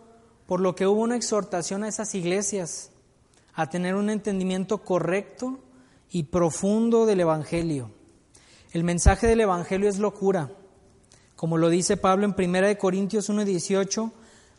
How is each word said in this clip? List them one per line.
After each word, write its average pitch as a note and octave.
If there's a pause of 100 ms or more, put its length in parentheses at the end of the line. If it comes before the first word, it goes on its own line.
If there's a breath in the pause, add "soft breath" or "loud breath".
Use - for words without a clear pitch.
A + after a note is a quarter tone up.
(460)
por F3+
lo F#3
que F#3+
hubo G#3
una A#3+
exhortación G3
a A3
esas G#3
iglesias F#3+ (640 soft breath)
a D#3+
tener F3+
un G#3
entendimiento F#3+
correcto F#3+ (520 loud breath)
y F3
profundo G#3+
del G3+
evangelio. D#3 (840 loud breath)
El E3+
mensaje F3
del A3+
evangelio F#3+
es F#3+
locura. F#3+ (840 soft breath)
Como E3
lo E3
dice F3+
Pablo F#3+
en G3+
Primera F#3
de G#3
Corintios F#3+
uno G#3
dieciocho, G3 (460 loud breath)